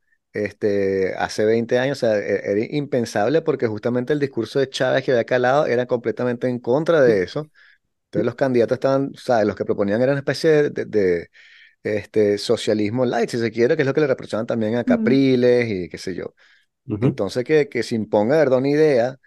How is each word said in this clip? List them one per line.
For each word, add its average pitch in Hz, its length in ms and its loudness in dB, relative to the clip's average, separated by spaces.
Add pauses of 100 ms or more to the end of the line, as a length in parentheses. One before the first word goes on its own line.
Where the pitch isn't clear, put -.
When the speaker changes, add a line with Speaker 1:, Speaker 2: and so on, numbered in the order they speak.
(340)
Speaker 1:
este, 98 800 -2
hace 107 300 -2
veinte 117 340 2
años, 135 200 -2
o 120 80 0
sea, 107 120 2
e-, 101 320 -2
era 110 260 -2
impensable 131 640 0
porque 135 260 -2
justamente 123 460 -2
el 147 60 -2
discurso 131 400 -4
de 135 100 0
Chávez 131 360 -2
que 143 60 0
había 117 140 2
calado 127 420 2
era 123 200 0
completamente 123 640 -2
en 123 100 -4
contra 156 420 2
de 110 220 4
Speaker 2:
Sí. - 0 -
Speaker 1:
eso. 147 280 -8 (540)
Entonces - 200 -4
Speaker 2:
Sí. - 0 -
Speaker 1:
los 120 100 -2
candidatos 123 400 2
estaban, 135 400 0
o - 20 -20
sea, 113 280 0
los 95 100 0
que 104 100 -6
proponían 104 360 0
eran 131 120 2
una 139 60 -4
especie 147 500 2
de, - 20 -
de, - 140 -6
de, 95 440 0 (540)
este, 104 540 0
socialismo 107 680 -2
light, 226 240 -2
si 127 100 -6
se 113 120 -2
quiere, 117 240 2
que 151 80 2
es 131 40 -2
lo 135 60 0
que 156 80 0
le 147 60 2
reprochaban 117 400 -4
también 113 280 -2
a 120 100 -4
Speaker 2:
Ujú. - 0 -
Speaker 1:
Capriles 123 840 2
y 90 200 -6
qué 90 100 -12
sé 90 160 -8
yo. - 200 -10 (520)
Speaker 2:
Ujú. 107 280 -2
Speaker 1:
Entonces 110 300 -4
que, 151 240 2
que 117 140 -4
se 120 120 -4
imponga 107 400 2
de 160 60 4
verdad 131 180 4
una 139 100 0
idea, 139 580 2